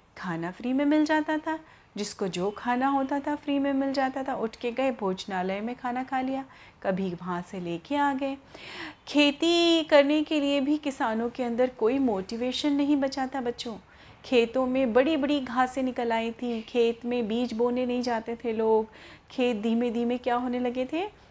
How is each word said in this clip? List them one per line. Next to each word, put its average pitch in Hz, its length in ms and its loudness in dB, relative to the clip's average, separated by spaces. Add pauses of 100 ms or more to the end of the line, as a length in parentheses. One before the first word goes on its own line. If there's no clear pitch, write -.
(160)
खाना 170 340 -6
फ्री 233 220 -4
में 277 120 2
मिल 302 200 4
जाता 311 340 0
था, 320 200 -4 (380)
जिसको 202 320 -6
जो 180 220 -2
खाना 247 360 -2
होता 277 340 0
था 294 140 -4
फ्री 285 240 -2
में 277 140 0
मिल 269 200 0
जाता 269 300 -2
था, 262 120 -4
उठ 220 220 -4
के 240 160 -6
गए 262 180 0
भोजनालय 190 680 -4
में 240 160 -6
खाना 254 280 -6
खा 262 160 -4
लिया, 269 240 -4 (380)
कभी 190 280 -2
वहाँ 175 320 -6
से 190 180 -12
लेके 170 360 -6
आ 285 180 2
गए। 269 220 -4 (720)
खेती 330 760 4
करने 302 380 6
के 302 180 0
लिए 285 200 2
भी 294 180 2
किसानों 240 520 -2
के 254 120 -6
अंदर 240 280 0
कोई 247 280 2
मोटिवेशन 247 760 0
नहीं 285 240 4
बचा 269 300 -2
था 262 140 -6
बच्चों। 240 360 -6 (480)
खेतों 247 420 2
में 254 260 2
बड़ी-बड़ी 285 480 4
घासें 254 420 -2
निकल 247 300 -2
आई 226 180 0
थी, 233 320 -6
खेत 233 420 2
में 240 240 -2
बीज 240 240 0
बोने 240 340 0
नहीं 247 160 -2
जाते 233 340 -4
थे 233 160 -4
लोग, 220 360 2 (420)
खेत 247 260 2
धीमे-धीमे 233 640 0
क्या 240 160 0
होने 247 240 -2
लगे 247 340 -2
थे? 370 180 -4 (200)